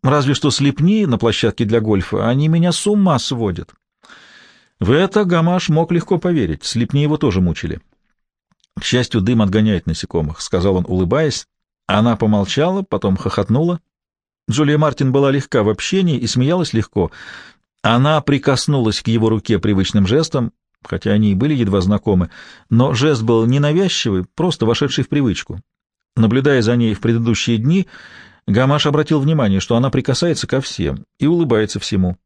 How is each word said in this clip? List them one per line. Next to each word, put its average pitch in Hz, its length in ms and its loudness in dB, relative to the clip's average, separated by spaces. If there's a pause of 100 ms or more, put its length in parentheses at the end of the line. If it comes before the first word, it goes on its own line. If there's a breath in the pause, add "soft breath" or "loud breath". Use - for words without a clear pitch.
Разве 139 320 0
что 143 160 -2
слепни 160 560 0
на 120 100 0
площадке 117 480 -2
для 113 160 0
гольфа. 104 480 -2
Они 139 200 0
меня 170 240 2
с - 140 -4
ума 196 320 2
сводят". 110 560 -4 (1040 loud breath)
В 95 100 0
это 190 340 2
Гамаш 175 440 0
мог 165 240 0
легко 170 260 -2
поверить. 143 460 -2
Слепни 120 380 -2
его 151 140 0
тоже 95 240 0
мучили. - 400 -2 (960)
"К - 60 -10
счастью, 120 380 0
дым 113 220 2
отгоняет 104 440 0
насекомых", — 80 560 -4
сказал 92 340 0
он, 90 120 0
улыбаясь. 98 580 -2 (400)
Она 110 300 2
помолчала, 127 680 0
потом 98 340 -2
хохотнула. 160 640 -2 (680)
Джулия 147 260 2
Мартин 143 340 0
была 139 200 2
легка 135 320 0
в 101 60 2
общении 170 500 -2
и 120 80 -4
смеялась 147 480 0
легко. 101 360 -2 (720 loud breath)
Она 135 380 2
прикоснулась 135 800 0
к - 80 -4
его 113 200 2
руке 110 300 0
привычным 98 480 2
жестом, 127 460 -2 (300)
хотя 101 300 -4
они 104 200 2
и - 20 2
были 139 200 0
едва 101 260 0
знакомы, 92 500 0 (380 loud breath)
но 123 260 4
жест 127 280 0
был 113 240 2
ненавязчивый, 143 800 0 (100)
просто 160 320 -2
вошедший 127 380 0
в - 40 -8
привычку. 107 520 -2 (560)
Наблюдая 127 460 2
за 117 140 2
ней 113 180 0
в - 60 -10
предыдущие 117 560 0
дни, 156 300 0 (600 loud breath)
Гамаш 135 400 2
обратил 151 340 0
внимание, 131 400 0
что 117 160 -2
она 127 120 0
прикасается 131 580 -2
ко 131 140 -2
всем 82 460 -6 (120)
и 139 80 0
улыбается 120 540 0
всему. 92 460 -2